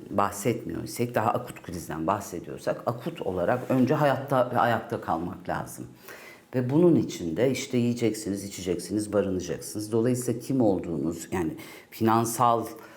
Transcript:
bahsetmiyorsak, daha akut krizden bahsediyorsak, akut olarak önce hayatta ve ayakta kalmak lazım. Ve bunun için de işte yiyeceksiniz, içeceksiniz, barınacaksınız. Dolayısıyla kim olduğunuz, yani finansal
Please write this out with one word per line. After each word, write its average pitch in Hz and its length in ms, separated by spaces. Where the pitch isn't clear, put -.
bahsetmiyorsak, 107 1040
daha 110 140
akut - 340
krizden 85 440
bahsediyorsak, 87 800
akut 123 360
olarak 92 480
önce 127 240
hayatta 131 600
ve 120 60
ayakta 113 420
kalmak 85 480
lazım. 69 380
Ve 127 140
bunun 160 260
için 85 420
de 127 140
işte 127 260
yiyeceksiniz, 113 680
içeceksiniz, 98 720
barınacaksınız. 95 760
Dolayısıyla 120 500
kim 135 200
olduğunuz, 85 680
yani 80 200
finansal 117 760